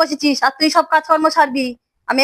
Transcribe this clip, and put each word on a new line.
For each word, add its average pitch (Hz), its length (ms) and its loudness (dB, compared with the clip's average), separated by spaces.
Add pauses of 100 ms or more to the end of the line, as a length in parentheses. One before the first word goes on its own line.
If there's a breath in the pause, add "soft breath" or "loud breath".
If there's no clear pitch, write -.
বসেছিস 294 440 -2
আর 269 140 -2
তুই 311 160 0
সব 320 180 4
কাজকর্ম 311 320 2 (100)
সারবি। 269 320 0 (400)
আমি 254 160 0